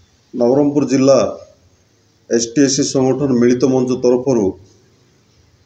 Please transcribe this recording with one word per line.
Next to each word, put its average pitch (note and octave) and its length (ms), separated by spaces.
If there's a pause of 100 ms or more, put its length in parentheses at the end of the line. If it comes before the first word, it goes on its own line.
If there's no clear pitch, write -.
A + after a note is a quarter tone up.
(340)
ନବରଙ୍ଗପୁର C#3 560
ଜିଲ୍ଲା C3 280 (1120)
ଏସ୍ A#2 200
ଟି D3+ 120
ଏସ୍ C3+ 140
ସି C#3+ 80
ସଂଗଠନ C3+ 540
ମିଳିତ A#2+ 320
ମଞ୍ଚ B2+ 200 (120)
ତରଫରୁ B2 440 (1200)